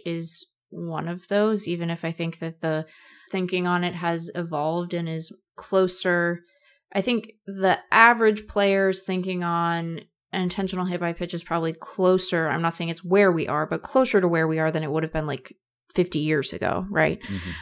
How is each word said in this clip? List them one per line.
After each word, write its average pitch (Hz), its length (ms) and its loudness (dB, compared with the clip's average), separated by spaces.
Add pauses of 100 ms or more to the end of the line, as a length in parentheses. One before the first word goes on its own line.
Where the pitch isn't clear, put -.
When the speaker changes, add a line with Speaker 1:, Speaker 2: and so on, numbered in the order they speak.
Speaker 1:
is 165 400 -4 (260)
one 165 360 -8
of 175 220 -8
those, 208 400 2
even 170 220 -2
if 170 140 -6
I 165 60 -2
think 165 300 -6
that 165 200 -8
the 156 240 -2 (460)
thinking 185 380 0
on 175 160 0
it 175 100 -2
has 170 400 -4
evolved 170 600 -2
and 170 140 -4
is 160 240 -6 (240)
closer. 175 840 2 (520)
I 196 100 0
think 233 280 -2 (160)
the 190 320 2 (140)
average 226 560 6
player's 196 560 2
thinking 185 400 -4
on 170 560 -2 (320)
an 180 100 -2
intentional 180 440 -2
hit 175 120 -2
by 170 140 -2
pitch 175 220 -6
is 170 100 -8
probably 165 280 -2
closer, 180 760 2
I'm 151 140 -2
not 165 120 0
saying 165 160 -4
it's 160 140 -8
where 190 260 6
we 160 160 0
are, 151 180 -2
but 160 180 -4
closer 254 380 4
to 185 60 2
where 165 220 2
we 160 100 0
are 160 140 2
than 160 100 -2
it 151 80 -4
would 156 140 0
have 160 80 -8
been, 156 140 -4
like, - 280 -8 (400)
fifty 180 240 0
years 151 340 0
ago, 90 380 -2
right? 156 320 2
Speaker 2:
Mm-hmm. 190 280 -8 (120)